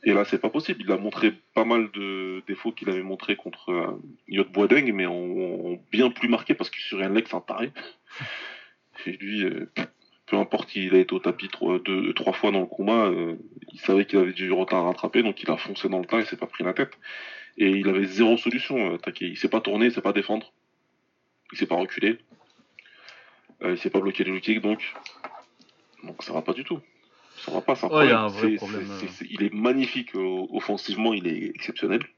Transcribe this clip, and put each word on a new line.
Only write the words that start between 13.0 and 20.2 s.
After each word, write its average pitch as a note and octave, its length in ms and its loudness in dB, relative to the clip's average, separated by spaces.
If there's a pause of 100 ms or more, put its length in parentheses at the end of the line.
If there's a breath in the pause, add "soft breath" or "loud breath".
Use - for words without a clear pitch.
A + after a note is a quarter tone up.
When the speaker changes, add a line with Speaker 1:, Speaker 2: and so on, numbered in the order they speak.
Speaker 1:
euh, E2+ 300 0 (360)
il - 80 -20
savait G2 240 6
qu'il G2 140 2
avait F#2 140 4
du F#2 200 -2
retard F#2 280 2
à F2 80 2
rattraper, - 340 2
donc G#2+ 200 -2
il - 80 -2
a D#2 60 2
foncé - 320 -6
dans F#2+ 120 0
le F2 60 -4
tas A#2 140 0
et G#2+ 40 0
s'est F#2 120 -8
pas E2 100 -6
pris - 180 -8
la A2 100 0
tête. C3+ 180 -2 (640 loud breath)
Et G2 140 4
il G2 180 2
avait F#2+ 160 4
zéro A2 320 4
solution, A#2+ 560 -2
euh, E2+ 60 -4
Takei. - 300 -8
Il F2 80 -10
sait - 120 -2
pas A#2 120 2
tourner, G#2 260 2
il A#2+ 60 4
sait - 80 -4
pas G2 120 0
défendre, G#2 400 -2 (1000)